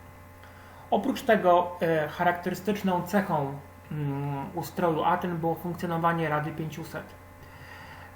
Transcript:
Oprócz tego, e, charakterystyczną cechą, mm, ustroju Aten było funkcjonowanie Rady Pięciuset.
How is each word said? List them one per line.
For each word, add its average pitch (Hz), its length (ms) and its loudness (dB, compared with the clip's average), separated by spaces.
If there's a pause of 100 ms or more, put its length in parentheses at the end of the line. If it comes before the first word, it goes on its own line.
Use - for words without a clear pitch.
(920)
Oprócz 214 300 2
tego, 180 600 6
e, 160 260 2
charakterystyczną 175 960 0
cechą, 156 520 0 (380)
mm, 143 540 -2 (100)
ustroju 165 480 0
Aten 175 340 2
było 165 180 0
funkcjonowanie 165 720 0
Rady 151 220 0
Pięciuset. 160 680 -8 (1000)